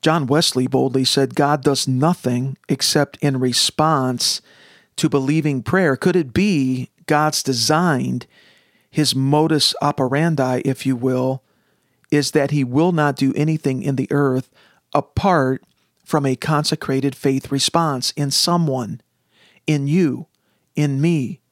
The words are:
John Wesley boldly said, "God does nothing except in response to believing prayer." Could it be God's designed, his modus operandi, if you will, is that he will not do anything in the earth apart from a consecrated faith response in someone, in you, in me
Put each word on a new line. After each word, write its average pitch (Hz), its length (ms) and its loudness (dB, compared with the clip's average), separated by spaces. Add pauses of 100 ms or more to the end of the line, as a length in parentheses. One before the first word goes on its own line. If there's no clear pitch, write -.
John 160 240 2
Wesley 135 400 0
boldly 131 380 0
said, 135 300 0
"God 143 280 2
does 143 240 0
nothing 131 680 0 (120)
except - 520 0
in 135 180 0
response 127 1000 0 (560)
to 156 120 0
believing 143 540 0
prayer." 175 320 2
Could 180 220 2
it 143 140 -2
be 135 600 0 (160)
God's 151 340 0
designed, 131 840 0 (640)
his 139 260 0
modus 147 680 2
operandi, 139 840 0
if 135 200 -2
you 131 100 0
will, 131 480 -2 (680)
is 143 220 0
that 143 200 2
he 147 120 0
will 143 280 2
not 147 240 0
do 135 200 0
anything 147 480 -2
in 139 120 -2
the 135 160 -2
earth 135 380 0 (440)
apart 143 720 0 (400)
from 147 220 -2
a 131 100 0
consecrated 143 800 -2
faith 135 380 -2
response 139 680 -2
in 143 140 -4
someone, 139 680 -2 (680)
in 143 200 0
you, 156 380 0 (500)
in 143 240 0
me 151 400 -2 (120)